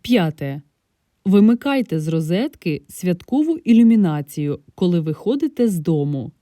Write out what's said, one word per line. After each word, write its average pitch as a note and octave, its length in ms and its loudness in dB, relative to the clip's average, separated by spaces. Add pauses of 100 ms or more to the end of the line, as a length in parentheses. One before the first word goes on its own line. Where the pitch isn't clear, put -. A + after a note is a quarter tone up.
П'яте. D3+ 600 -2 (640)
Вимикайте A3 760 2
з D#3 80 -6
розетки E3 800 -4
святкову C4+ 680 -4
ілюмінацію, F#3 1040 2 (140)
коли F3 260 0
виходите A#3 680 -4
з F#3 100 -2
дому. C#3+ 640 -4